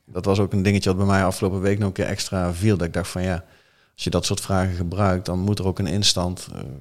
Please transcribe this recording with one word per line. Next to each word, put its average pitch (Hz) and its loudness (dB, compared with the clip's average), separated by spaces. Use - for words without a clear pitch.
Dat 90 -8
was 98 2
ook 101 0
een 98 2
dingetje 98 2
wat 92 2
bij 98 2
mij 95 4
afgelopen 92 0
week 98 0
nog 104 0
een 92 -2
keer - -2
extra 90 -2
viel. 98 2
Dat 85 0
ik 80 -6
dacht 85 -2
van 90 -6
ja, 92 0
als - -12
je 87 -2
dat 85 2
soort - -2
vragen 92 0
gebruikt, 92 0
dan 90 -2
moet 101 0
er 90 -2
ook 90 -2
een 95 0
instant, 90 0
eh, 50 -12